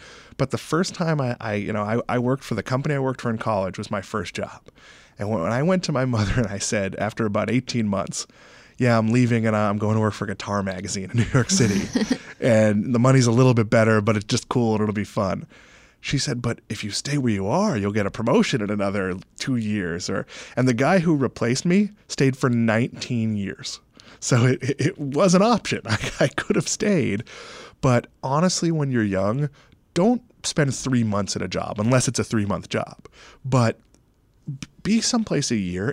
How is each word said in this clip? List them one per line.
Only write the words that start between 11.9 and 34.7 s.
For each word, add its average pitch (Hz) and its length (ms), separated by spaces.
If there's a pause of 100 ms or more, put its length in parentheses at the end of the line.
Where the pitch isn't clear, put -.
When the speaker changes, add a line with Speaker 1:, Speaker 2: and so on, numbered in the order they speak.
Speaker 2:
<laughs> - 120
Speaker 1:
And 110 540
the 117 40
money's 131 280
a 120 60
little 127 200
bit 113 160
better, 110 320
but 107 160
it's 101 80
just - 240
cool 117 260
and 104 80
it'll 107 120
be 104 100
fun." 95 420 (540)
She - 160
said, 131 240
"But 120 200 (100)
if 113 120
you 107 80
stay 143 280
where 123 160
you 95 120
are, 170 300
you'll 101 160
get 104 140
a 95 40
promotion 139 520
in 101 80
another 98 440 (240)
two 131 180
years." 101 520
Or, 98 180 (300)
and 127 100
the 127 60
guy 143 280
who 165 140
replaced 120 520
me 196 240 (180)
stayed 135 300
for 135 100
nineteen 113 880
years. - 440 (400)
So 123 260
it, 127 160
it, 127 180
it - 180
was 151 360
an 180 80
option. 208 400
<laughs> - 40
I, 107 120 (220)
I 147 80
could - 280
have 170 120
stayed. 120 560 (580)
But 127 240 (160)
honestly, 165 480
when 147 200
you're 117 140
young, 104 460 (420)
don't 233 300 (220)
spend 135 300
three 123 300
months 101 320
at 95 60
a 92 60
job, 87 300
unless 120 300
it's 120 100
a - 60
three-month 101 460
job. - 360 (380)
But 123 340 (720)
b-, 139 180 (160)